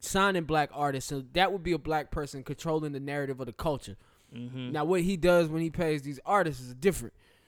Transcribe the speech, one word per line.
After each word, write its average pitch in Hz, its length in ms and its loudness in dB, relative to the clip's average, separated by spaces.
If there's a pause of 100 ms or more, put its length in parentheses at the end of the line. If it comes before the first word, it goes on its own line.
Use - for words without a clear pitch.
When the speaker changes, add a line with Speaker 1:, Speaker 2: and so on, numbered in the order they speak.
Speaker 1:
signing 190 440 2
black 147 280 2
artists. 139 380 -2
So 139 120 -4 (120)
that 180 180 4
would 190 100 -2
be 170 100 0
a 160 60 2
black 151 320 -2
person 139 320 -6
controlling 151 500 -2
the 135 80 -6
narrative 139 400 -4
of 127 60 -8
the 117 60 -8
culture. 131 440 -4 (380)
Speaker 2:
Mm-hmm. 127 380 -8
Speaker 1:
Now, 151 120 0
what 175 180 4
he 190 160 2
does 170 300 6
when 160 140 -2
he 165 80 0
pays 156 320 0
these 139 220 -8
artists 160 380 2
is 123 120 -12
different. 131 400 0 (340)